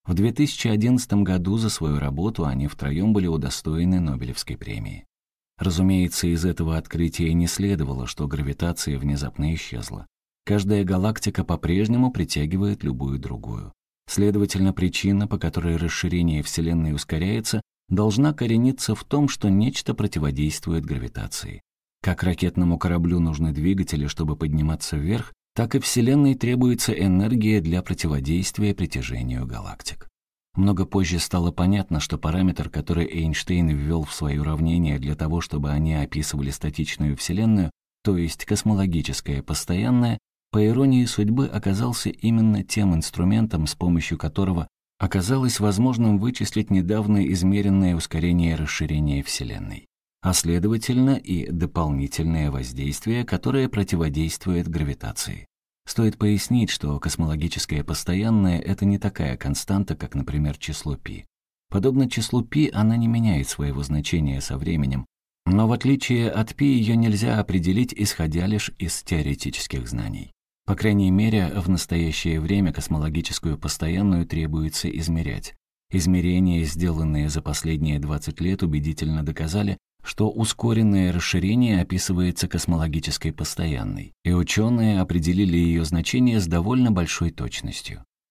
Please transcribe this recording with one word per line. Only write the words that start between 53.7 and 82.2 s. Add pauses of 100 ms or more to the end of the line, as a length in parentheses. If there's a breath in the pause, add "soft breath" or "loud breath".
гравитации. (420)
Стоит
пояснить,
что
космологическое
постоянное —
это
не
такая
константа,
как,
например,
число
пи. (440)
Подобно
числу
пи,
она
не
меняет
своего
значения
со
временем, (400)
но
в
отличие
от
пи
ее
нельзя
определить,
исходя
лишь
из
теоретических
знаний. (340)
По
крайней
мере,
в
настоящее
время
космологическую
постоянную
требуется
измерять. (380)
Измерения,
сделанные
за
последние
двадцать
лет,
убедительно
доказали, (260)
что
ускоренное
расширение
описывается